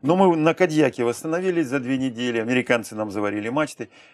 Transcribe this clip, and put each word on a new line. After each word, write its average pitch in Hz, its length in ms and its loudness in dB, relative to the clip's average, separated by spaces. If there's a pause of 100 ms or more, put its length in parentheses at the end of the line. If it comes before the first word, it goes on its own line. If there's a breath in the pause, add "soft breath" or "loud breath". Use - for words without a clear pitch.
но 151 140 2
мы 185 220 6
на 160 160 2
Кадьяке 156 500 2
восстановились 165 640 -2
за 135 120 -2
две 131 180 -2
недели, 123 420 -2
американцы 120 560 0
нам 107 160 -6
заварили 104 380 -4
мачты, 139 400 -6 (240 loud breath)